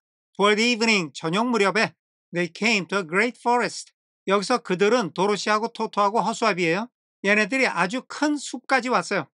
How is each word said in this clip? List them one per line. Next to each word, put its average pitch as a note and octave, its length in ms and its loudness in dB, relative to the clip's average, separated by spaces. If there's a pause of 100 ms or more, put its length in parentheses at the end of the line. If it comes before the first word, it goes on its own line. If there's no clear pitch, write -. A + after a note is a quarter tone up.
(360)
Toward G#3 260 2
evening, A3 520 2
저녁 F#3 340 -2
무렵에 G3+ 460 2 (400)
they E3+ 220 -2
came G3+ 320 0
to F#3+ 120 -2
a F3+ 80 -6
great G#3 320 -2
forest. A#3+ 520 -2 (360)
여기서 G3+ 320 0
그들은 G3+ 540 0
도로시하고 G#3+ 560 0
토토하고 G#3 520 -2
허수아비예요. F#3+ 680 0 (360)
얘네들이 G#3+ 420 2
아주 F#3 400 -2
큰 D4 300 -2
숲까지 B3+ 520 -2
왔어요. F#3 440 0